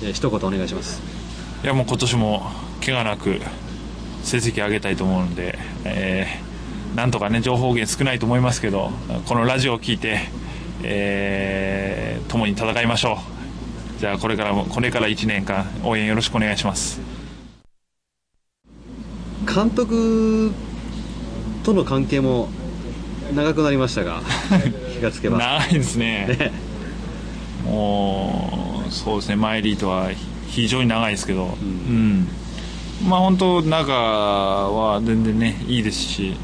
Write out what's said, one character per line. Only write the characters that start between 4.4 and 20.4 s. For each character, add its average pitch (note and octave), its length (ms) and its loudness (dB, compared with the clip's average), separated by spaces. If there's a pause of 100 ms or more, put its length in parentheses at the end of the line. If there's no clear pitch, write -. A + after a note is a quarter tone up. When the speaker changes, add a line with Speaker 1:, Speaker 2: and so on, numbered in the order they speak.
Speaker 2:
上 G#2 60 2
げ G#2+ 120 2
た G2 100 0
い F2+ 60 0
と F#2+ 80 0
思 F#2 140 4
う - 20 2
の F2 140 0
で、 F2 220 -4 (280)
え F#2+ 420 0 (680)
ー、 G2 40 -2
な A#2 80 0
ん B2 60 2
と A2+ 80 2
か G2+ 100 0
ね、 A2+ 100 4
情 B2 160 2
報 B2 180 2
源 A2 240 0
少 C#3+ 60 0
な C3 100 2
い B2 60 -2
と A2+ 60 0
思 A#2+ 100 4
い B2+ 60 4
ま B2+ 100 4
す B2 80 0
け A2+ 100 0
ど、 G2 220 0 (340)
こ B2 100 0
の A#2 100 4
ラ B2+ 140 2
ジ C3 100 2
オ A#2+ 40 0
を A2+ 60 -2
聞 A#2 160 0
い - 20 -4
て、 G#2+ 220 0 (640)
え G2 1400 -2
ー、 - 60 -10
共 A2+ 140 2
に G2+ 80 2
戦 A2 280 0
い A#2 60 2
ま A#2 80 2
し A2+ 100 2
ょ A2+ 120 2 (800)
う。 - 20 -12
じ A2 80 0
ゃ G2+ 60 0
あ、 G2+ 40 -2
こ A2 120 0
れ A2 80 0
か G#2+ 80 0
ら G2+ 80 0
も、 G2 120 2
こ F#2 140 -4
れ A#2+ 120 2
か A#2+ 80 0
ら A2 80 2
一 G#2+ 200 0
年 G2+ 160 0
間、 F#2+ 220 0 (180)
応 A2+ 140 2
援 G#2+ 80 0
よ A2 100 2
ろ A2 60 2
し - 80 0
く - 60 -4
お A#2 40 2
願 G#2+ 140 2
い F#2+ 40 -2
し - 80 -2
ま F#2+ 100 0
す。 - 260 -6 (2500)
Speaker 1:
監 G#3+ 260 4
督 A3 840 4 (1120)